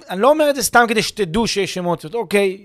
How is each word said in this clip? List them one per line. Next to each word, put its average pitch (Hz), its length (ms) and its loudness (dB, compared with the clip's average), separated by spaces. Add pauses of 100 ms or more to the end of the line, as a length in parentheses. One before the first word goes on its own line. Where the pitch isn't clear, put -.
אני 185 120 -6
לא 247 80 6
אומר 302 200 4
את 277 60 0
זה 247 80 -4
סתם 240 260 4
כדי 226 120 0
שתדעו 196 460 -2
שיש 190 300 -4
אמוציות, 175 380 -4
אוקיי, 196 500 0